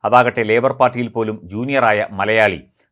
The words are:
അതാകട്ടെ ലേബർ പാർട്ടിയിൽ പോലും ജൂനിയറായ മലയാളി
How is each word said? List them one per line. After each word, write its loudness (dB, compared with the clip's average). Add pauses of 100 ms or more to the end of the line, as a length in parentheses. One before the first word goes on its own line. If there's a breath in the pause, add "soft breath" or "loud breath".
അതാകട്ടെ 2
ലേബർ 2
പാർട്ടിയിൽ -2
പോലും -4 (160)
ജൂനിയറായ 0 (200)
മലയാളി 2 (320)